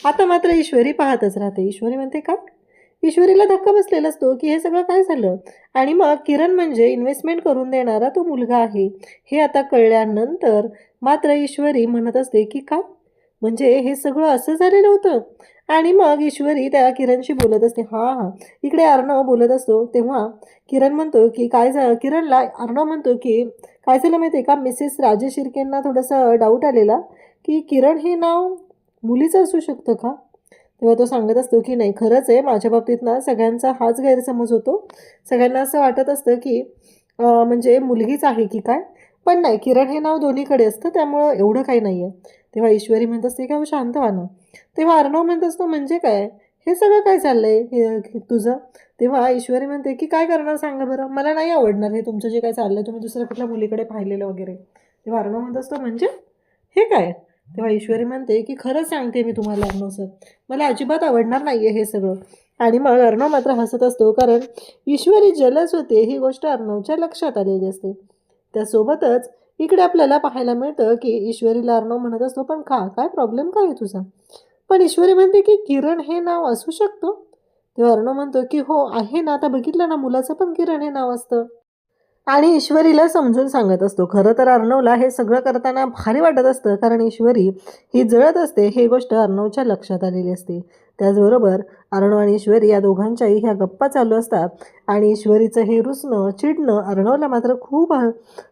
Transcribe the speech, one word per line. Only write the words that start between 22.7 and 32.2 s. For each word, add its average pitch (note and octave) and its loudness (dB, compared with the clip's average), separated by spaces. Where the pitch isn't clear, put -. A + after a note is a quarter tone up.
म्हणतो D4+ -2
की, A#3 -2
"काय C4 4
झालं E4 2
माहिती E4 -2
आहे B3+ -2
का, C#4 2
मिसेस C4+ -6
राजे A#3+ 2
शिर्केंना C4+ -6
थोडंसं C4 0
डाऊट A3+ 2
आलेला A#3 2
की D#4 -2
किरण D4 2
हे E4+ -2
नाव E4+ -2
मुलीचं D4+ 2
असू E4+ 0
शकतं B3+ -4
का?" A#3+ -6
तेव्हा A#3 4
तो B3 4
सांगत A#3 0
असतो B3 2
की, B3 -2
"नाही, G#3+ 0
खरंच A#3 2